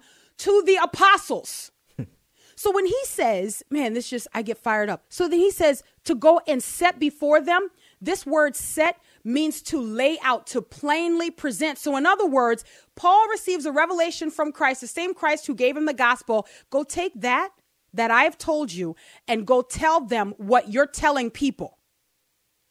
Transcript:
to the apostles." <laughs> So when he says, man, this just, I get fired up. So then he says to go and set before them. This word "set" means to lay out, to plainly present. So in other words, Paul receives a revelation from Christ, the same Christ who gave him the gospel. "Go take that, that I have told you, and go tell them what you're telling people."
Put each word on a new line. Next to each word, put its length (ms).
to 260
the 120
apostles." 960
<laughs> 80
So 180
when 140
he 180
says, 640
man, 240
this 160
just, 240
I 80
get 160
fired 320
up. 180
So 220
then 100
he 100
says 320
to 100
go 320
and 160
set 380
before 400
them. 300
This 240
word 320
"set" 420
means 380
to 180
lay 420
out, 260
to 140
plainly 680
present. 460
So 180
in 100
other 200
words, 400
Paul 320
receives 360
a 60
revelation 580
from 220
Christ, 300
the 60
same 260
Christ 340
who 80
gave 220
him 80
the 80
gospel. 520
"Go 140
take 380
that, 300
that 180
I 140
have 120
told 360
you, 200
and 220
go 140
tell 400
them 340
what 340
you're 160
telling 460
people." 460